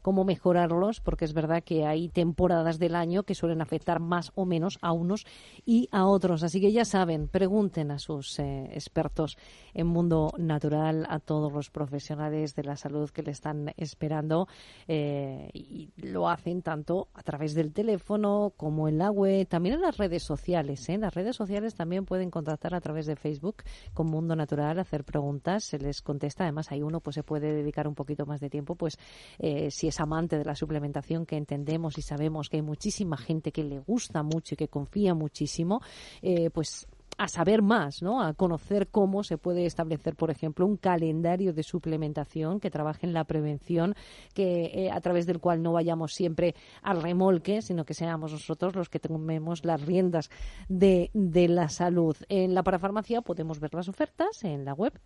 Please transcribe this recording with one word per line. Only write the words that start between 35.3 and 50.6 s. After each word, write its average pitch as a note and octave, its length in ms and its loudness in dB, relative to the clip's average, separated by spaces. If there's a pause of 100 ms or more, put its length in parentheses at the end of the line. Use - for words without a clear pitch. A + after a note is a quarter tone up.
eh, E3+ 280 2
pues, - 380 -6 (280)
a G3+ 120 0
saber F#3 340 4
más, G3 400 2
¿no? G#3+ 220 0
A D#3 100 0
conocer F#3+ 540 0
cómo G3 360 2
se E3+ 140 -4
puede F3 300 0
establecer, E3 480 -2
por D#3+ 160 0
ejemplo, D#3 340 0
un G3+ 120 2
calendario E3+ 760 2
de D#3 80 -2
suplementación D#3 1000 -2
que F#3 120 -4
trabaje D#3 340 -4
en F3 80 -2
la E3 100 2
prevención, D#3 720 0 (400)
que, F3 400 0
eh, F#3 180 0
a F#3+ 80 -2
través F3 280 2
del E3+ 120 0
cual E3+ 220 2
no E3 120 2
vayamos E3 400 0
siempre E3+ 420 0 (260)
al F3+ 220 0
remolque, F#3 580 4
sino F3 240 -4
que - 80 -8
seamos D#3+ 380 -4
nosotros D#3+ 440 -4
los F3+ 140 -4
que D#3+ 100 -4
tomemos D#3+ 640 -4
las D#3 220 0
riendas F3 460 2 (380)